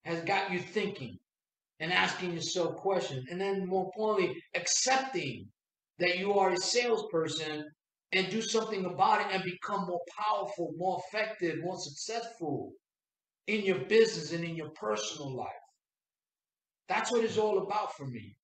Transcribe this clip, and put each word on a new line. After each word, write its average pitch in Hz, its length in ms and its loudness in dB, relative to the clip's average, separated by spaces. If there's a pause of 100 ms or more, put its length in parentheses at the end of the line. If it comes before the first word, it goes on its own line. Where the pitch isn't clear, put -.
has 165 160 -2
got 196 260 0
you 180 80 0
thinking 156 600 -4 (640)
and 160 120 -2
asking 180 400 0
yourself 170 440 -2
questions. 165 540 0
And 180 100 -4
then 196 260 0
more 185 180 0
importantly, 202 580 0 (140)
accepting 175 920 0 (500)
that 175 200 2
you 202 160 0
are 190 160 6
a 175 60 2
salesperson 160 1080 0 (480)
and 185 180 2
do 220 100 2
something 208 460 0
about 196 340 4
it 196 120 0
and 185 120 0
become 185 420 -4
more 175 140 -2 (180)
powerful, 196 600 -2
more 180 280 0
effective, 208 540 -2
more 175 180 -6
successful 160 960 -6 (760)
in 208 180 0
your 180 160 2
business 185 520 6
and 170 120 -2
in 165 120 -6
your 151 140 -8
personal 151 680 -4
life. 107 120 -6 (1400)
That's 220 240 0
what 233 100 4
it's 208 140 0
all 208 220 4
about 196 360 0
for 139 120 -12
me. 104 380 -10